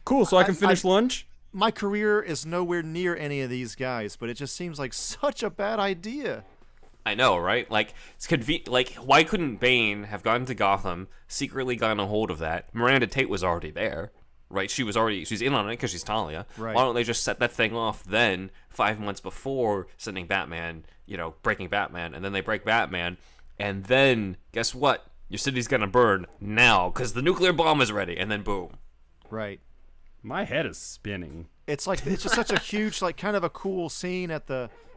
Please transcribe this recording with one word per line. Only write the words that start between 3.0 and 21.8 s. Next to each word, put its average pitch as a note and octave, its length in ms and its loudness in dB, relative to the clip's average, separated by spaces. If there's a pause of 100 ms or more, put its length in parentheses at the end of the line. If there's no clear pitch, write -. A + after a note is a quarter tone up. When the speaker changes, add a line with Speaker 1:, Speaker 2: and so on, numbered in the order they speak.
Speaker 2:
any C#3+ 240 -4
of B2+ 80 -4
these B2 260 -6
guys, A#2+ 420 -4
but A#2 120 -6
it A#2+ 60 -6
just C#3 200 -8
seems E3+ 240 -8
like C3 140 -6
such - 500 -4
a G#3 60 -2
bad G#3 300 -4
idea. G3 640 -4 (640)
Speaker 3:
I G#2 100 0
know, A2 220 4
right? G2 320 0
Like, A2 240 0 (220)
it's - 120 -12
conve-, C#3 420 -2
like, B2+ 260 0
why C#3 280 6
couldn't D#3 340 -2
Bane A2 460 2
have G#2 200 -10
gone A#2+ 220 2
to B2 80 -6
Gotham, G2 540 0 (200)
secretly C3 480 -4
gotten A2 240 0
a G2 80 2
hold G#2+ 240 0
of D#2+ 80 -4
that? D#2+ 340 -4
Miranda A#2+ 340 4
Tate - 220 -2
was - 140 -2
already E2+ 280 0
there, E2+ 400 -4 (420)
right? G2 180 -2
She C3+ 120 -2
was G#2 120 -2
already, G#2+ 300 0
she's G#2+ 160 -4
in C3+ 120 0
on G#2+ 160 0
it A#2 80 -4
'cause A#2+ 140 -4
she's F2 120 -8
Talia. F#2+ 420 -4 (120)
Speaker 2:
Right. A2+ 180 -4
Speaker 3:
Why B2 80 6
don't A#2+ 120 2
they A#2+ 80 2
just A#2 200 0
set A2 160 -2
that A#2+ 120 2
thing A2+ 240 0
off A2+ 280 -2
then, F#2+ 480 2 (180)
five G#2+ 300 0
months G2+ 200 -4
before G#2+ 680 -2 (100)
sending F#2 300 -8
Batman, E2 580 -4 (200)
you G2 120 -10
know, E2 260 -6
breaking G2 240 -2
Batman, E2+ 460 -2